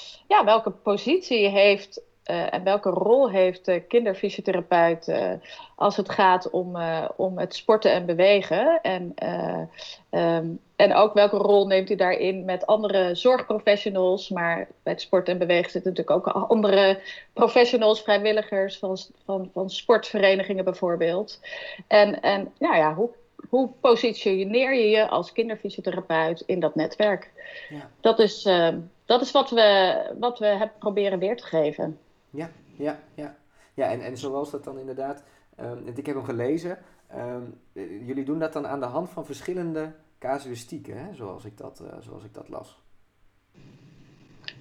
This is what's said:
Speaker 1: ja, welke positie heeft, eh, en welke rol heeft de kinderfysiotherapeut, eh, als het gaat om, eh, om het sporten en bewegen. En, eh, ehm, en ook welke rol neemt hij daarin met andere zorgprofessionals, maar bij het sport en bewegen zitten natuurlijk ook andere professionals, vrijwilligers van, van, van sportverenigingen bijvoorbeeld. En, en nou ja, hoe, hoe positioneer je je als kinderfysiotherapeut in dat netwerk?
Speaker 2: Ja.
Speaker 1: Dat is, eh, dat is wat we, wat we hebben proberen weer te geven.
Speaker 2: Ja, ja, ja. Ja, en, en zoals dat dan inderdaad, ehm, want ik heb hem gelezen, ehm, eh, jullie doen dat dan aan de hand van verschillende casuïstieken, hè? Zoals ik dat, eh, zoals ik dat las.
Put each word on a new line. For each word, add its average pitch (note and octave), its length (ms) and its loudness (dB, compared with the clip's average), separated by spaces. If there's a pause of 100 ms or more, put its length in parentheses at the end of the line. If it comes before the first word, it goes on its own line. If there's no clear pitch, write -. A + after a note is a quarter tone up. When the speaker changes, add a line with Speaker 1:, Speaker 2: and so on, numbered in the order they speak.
(280)
Speaker 1:
ja, F#4+ 180 4
welke A3 240 4
positie G#3+ 760 0
heeft, G3 540 2 (220)
eh, E3+ 300 -4
en F3 100 -4
welke G3+ 260 0
rol G#3 400 4
heeft F#3 360 0
de F3+ 140 0
kinderfysiotherapeut, F3+ 1300 0
eh, C#3 240 -2 (440)
als G3+ 220 0
het G3 120 -2
gaat F#3 400 4
om, F3+ 260 -4
eh, E3 400 -4
om F#3 220 -4
het F3+ 180 -6
sporten G#3+ 360 2
en F3 140 0
bewegen. G3 760 2
En, F3+ 340 -4
eh, F3 460 -4 (480)
ehm, E3 380 0 (280)
en G3+ 180 4
ook G#3 200 4
welke G3+ 240 4
rol G3+ 300 4
neemt F#3+ 200 2
hij G3+ 100 -2
daarin F#3 480 0
met F#3 200 -4
andere G3 500 2
zorgprofessionals, G3+ 1120 2
maar E3+ 380 -2 (160)
bij E3 100 -2
het E3 80 -12
sport F3+ 280 0
en F3+ 80 0
bewegen F3 340 0
zitten F#3 220 -4
natuurlijk F3+ 340 0
ook - 80 -2 (140)
andere G3 500 4 (340)
professionals, A3+ 680 4
vrijwilligers G#3 760 0
van, F#3+ 180 -4 (280)
van, F#3 280 -6
van F#3+ 160 -4
sportverenigingen G3 920 0
bijvoorbeeld. F3+ 800 -2 (460)
En, G#3 340 4
en G3 380 -2
nou D4 160 2
ja, D#3 180 4
hoe, G#3 160 -2 (400)
hoe B3+ 200 2 (100)
positioneer A3+ 960 2
je A#3 160 4
je G#3+ 180 4
als - 240 -2
kinderfysiotherapeut F3+ 1120 -4
in F#3 140 -4
dat D#3 160 -2
netwerk? F#3 560 -2 (380)
Speaker 2:
Ja. D3+ 200 -16 (120)
Speaker 1:
Dat A3+ 180 4
is, G#3 260 2
eh, F3 240 4 (360)
dat A#3+ 160 2
is C4 100 -4
wat C4+ 180 2
we, G3+ 460 4 (240)
wat A#3+ 200 -2
we G#3+ 60 -2
hebben G#3 340 0
proberen G3+ 400 -2
weer G3+ 180 -2
te - 80 -16
geven. D#3 520 -2 (320)
Speaker 2:
Ja, D#3+ 200 -12 (260)
ja, D3 240 -6 (140)
ja. D3 220 -14 (380)
Ja, C3+ 180 -2
en, A#2 100 -6
en B2 160 -12
zoals C#3 340 -6
dat C#3+ 120 -10
dan C3+ 160 -14
inderdaad, C3 440 -10 (320)
ehm, A#2+ 280 -14
want A#2+ 140 -14
ik C3+ 80 -10
heb D3 100 -6
hem C3 100 -8
gelezen, D3 520 -4 (300)
ehm, B2 340 -12 (320)
eh, G2 340 -14
jullie C3+ 160 -6
doen D3+ 160 -4
dat D#3+ 140 -4
dan C#3+ 140 -8
aan C#3 120 -6
de C3 60 -6
hand D#3 240 -6
van D#3 160 -12
verschillende D#3+ 680 -8 (280)
casuïstieken, B2+ 800 -10
hè? F3 160 -14
Zoals G#2+ 320 -14
ik A2 120 -20
dat, - 220 -18
eh, - 200 -16
zoals - 240 -20
ik G#2+ 100 -20
dat - 160 -18
las. - 320 -16 (1800)